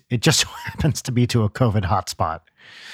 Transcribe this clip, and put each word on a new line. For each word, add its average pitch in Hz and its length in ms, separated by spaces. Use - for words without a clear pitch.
it 110 120
just - 220
<laughs> - 200
happens - 380
to - 100
be 123 160
to 113 160
a 101 60
covid 107 340
hotspot, 87 560